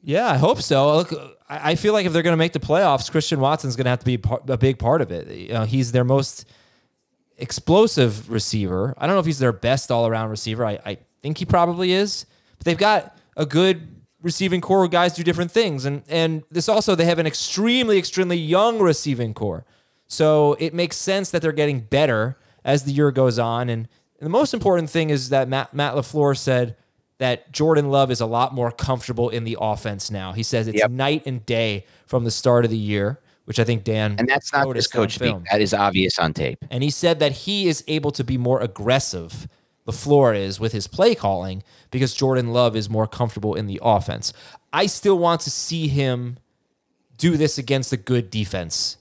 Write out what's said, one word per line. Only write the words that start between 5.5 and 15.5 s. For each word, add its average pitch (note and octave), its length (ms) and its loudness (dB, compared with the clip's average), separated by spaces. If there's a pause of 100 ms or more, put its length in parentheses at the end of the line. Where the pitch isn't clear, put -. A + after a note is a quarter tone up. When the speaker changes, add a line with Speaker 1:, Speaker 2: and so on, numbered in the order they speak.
Speaker 1:
he's A#2 260 0
their B2 140 2
most C3 420 0 (920)
explosive C3+ 920 2
receiver. G#2 680 -2
I - 100 -4
don't F#3+ 100 2
know F#3+ 40 4
if D#3 60 0
he's D3 140 -2
their B2 120 2
best A#2+ 380 -2
all-around A2+ 400 0
receiver. A2 340 -4
I, G#2+ 220 -4
I G2+ 120 -8 (240)
think D3+ 160 -6
he F#3 60 -6
probably F3 480 2
is. G3 320 -2 (320)
But - 80 -20
they've E3 140 0
got G#3 400 2 (180)
a D3+ 80 -2
good E3 440 2 (340)
receiving F3 380 -2
core F#3+ 180 2
where F#3 100 4
guys F3 240 2
do E3+ 100 -8
different E3+ 280 0